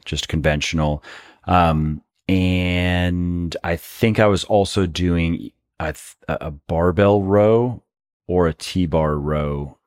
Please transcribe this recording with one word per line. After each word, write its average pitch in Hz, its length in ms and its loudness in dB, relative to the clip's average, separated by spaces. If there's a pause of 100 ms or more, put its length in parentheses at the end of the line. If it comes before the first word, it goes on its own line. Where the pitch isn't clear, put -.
just - 240 -8
conventional. 76 760 -2 (400)
Um, 80 580 2 (280)
and 90 1400 0
I 85 100 -2
think - 460 -2
I 107 60 6
was 95 180 2
also 101 400 0
doing 85 680 -2 (300)
a, - 100 -6
th-, - 240 -16 (140)
a - 220 -6
barbell 90 720 2
row 110 600 2 (440)
or 87 200 2
a 78 60 0
T-bar 78 640 -2
row, 73 680 -4